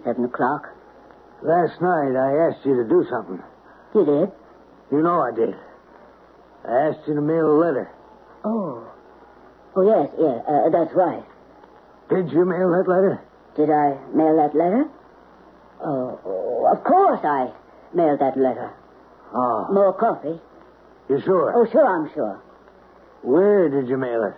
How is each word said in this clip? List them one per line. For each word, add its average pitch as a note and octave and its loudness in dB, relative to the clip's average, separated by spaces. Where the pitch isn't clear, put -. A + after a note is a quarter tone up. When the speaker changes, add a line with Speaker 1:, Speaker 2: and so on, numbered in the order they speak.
Speaker 1:
seven A#2+ -2
o'clock. C#3 -4
Speaker 2:
Last E3 0
night D3+ 0
I C#3 0
asked - -8
you C3+ 2
to A2+ -6
do E3+ 2
something. F#2+ -10
Speaker 1:
You G3 4
did? D3 2
Speaker 2:
You D3+ 2
know F3 2
I A#2+ -2
did. A2 -2
I B2+ 0
asked - -6
you D3+ -2
to D3 -2
mail D#3+ 0
a D3 6
letter. C#3 -2
Speaker 1:
Oh. E3+ -6
Oh, F#3+ 4
yes, F#3+ 4
yeah, C#3 0
uh, D3 2
that's E3 0
right. D3 0
Speaker 2:
Did F#3 -2
you F3 2
mail F#3 0
that F3+ 0
letter? F#3 2
Speaker 1:
Did D3+ 2
I D3 2
mail D#3 4
that D3 0
letter? F#3+ 0
Oh, A#2+ -4
of - 0
course F4+ 4
I C3+ -2
mailed D#3 2
that C3+ 0
letter. B2 -2
Speaker 2:
Oh. F#3+ -2
Speaker 1:
More G3 4
coffee? E3 -4
Speaker 2:
You C#3 0
sure? D#3+ 0
Speaker 1:
Oh, A#3 4
sure, D#4 4
I'm E3+ -2
sure. G#2+ -6
Speaker 2:
Where F3+ 4
did C3+ -2
you C3 -2
mail A#2 -4
it? F#2+ -4